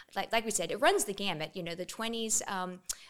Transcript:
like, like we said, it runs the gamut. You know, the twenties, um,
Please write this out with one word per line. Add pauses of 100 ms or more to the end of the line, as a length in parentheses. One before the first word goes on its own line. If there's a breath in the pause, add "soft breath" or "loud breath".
(140 loud breath)
like,
like
we
said,
it
runs
the
gamut.
You
know,
the
twenties,
um, (320 loud breath)